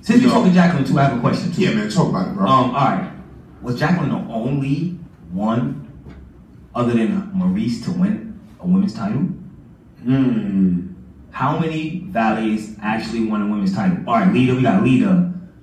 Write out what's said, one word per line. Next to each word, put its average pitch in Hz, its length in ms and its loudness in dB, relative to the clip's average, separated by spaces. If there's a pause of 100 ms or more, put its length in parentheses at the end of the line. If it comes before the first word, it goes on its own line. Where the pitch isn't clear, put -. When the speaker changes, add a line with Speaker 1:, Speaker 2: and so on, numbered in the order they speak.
Speaker 1:
Since 240 200 4
Speaker 2:
you 247 60 4
Speaker 1:
we 233 60 4
Speaker 2:
know, 233 60 4
Speaker 1:
talking 180 140 4
Jacqueline, 170 320 4
too, - 140 0
I 139 40 4
have 123 140 2
a - 40 -4
question, - 300 0
too. - 100 -2
Speaker 2:
Yeah, - 140 2
man, - 140 -2
talk 160 200 0
about 95 200 -2
it, - 60 -8
bro. 98 120 0
Speaker 1:
Um, 123 240 4
all 139 140 0
right. 95 260 -2 (500)
Was 120 180 -6
Jacqueline 151 300 0
the 113 240 -6
only 139 640 -4 (340)
one 104 560 -4 (880)
other 120 200 0
than 104 400 0
Maurice 98 520 -2
to 185 60 -4
win 180 460 -2 (220)
a 180 80 -6
women's - 260 2
title? 113 280 -2 (840)
Speaker 2:
Hmm. 101 840 2 (440)
Speaker 1:
How 143 280 -2
many 156 500 -4
valets 110 600 -2 (100)
actually 110 440 -4
won 107 180 -2
a - 40 -2
women's 104 260 0
title? 92 240 0 (100)
All 87 80 2
right, 98 180 4
Lita, 127 220 4
we 127 60 0
got 123 220 4
Lita. 180 500 4 (300)